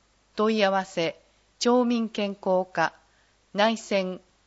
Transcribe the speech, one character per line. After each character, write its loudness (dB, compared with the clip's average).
問 0
い 4
合 4
わ 0
せ、 -4
町 4
民 0
健 -4
康 0
課、 -2
内 2
線 -4